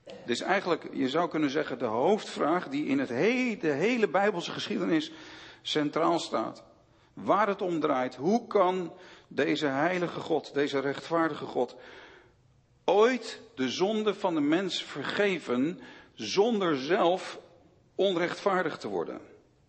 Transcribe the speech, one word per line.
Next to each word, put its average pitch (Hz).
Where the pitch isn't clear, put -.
Dit -
is 120
eigenlijk, 180
je 135
zou 160
kunnen 156
zeggen, 143
de 131
hoofdvraag 151
die 139
in 139
het 131
he-, 226
de 165
hele 202
Bijbelse 180
geschiedenis 175
centraal 156
staat. -
Waar 185
het 196
om 175
draait, 131
hoe 196
kan 185
deze 151
heilige 165
God, 143
deze 139
rechtvaardige 143
God, 123
ooit 226
de 131
zonde 208
van 180
de 156
mens 160
vergeven 151
zonder 180
zelf 175
onrechtvaardig 180
te -
worden? 80